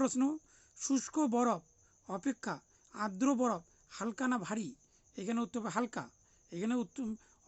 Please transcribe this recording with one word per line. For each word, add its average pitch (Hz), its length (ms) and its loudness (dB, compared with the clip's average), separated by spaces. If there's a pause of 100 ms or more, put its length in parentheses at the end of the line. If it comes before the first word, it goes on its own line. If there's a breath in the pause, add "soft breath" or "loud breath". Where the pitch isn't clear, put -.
প্রশ্ন, 254 220 4 (640 soft breath)
শুষ্ক - 320 0 (180)
বরফ 240 280 4 (460 soft breath)
অপেক্ষা 196 460 -4 (400 soft breath)
আর্দ্র 214 340 0 (120)
বরফ 214 220 2 (340 soft breath)
হালকা 226 360 -4
না 247 140 2
ভারী? 202 220 -4 (480 soft breath)
এখানে 226 240 -2
উত্তর 240 200 -4
হবে 208 160 -4
হালকা। 214 280 -2 (480 soft breath)
এখানে 214 300 -2
উত্তর, 240 220 -8 (440 soft breath)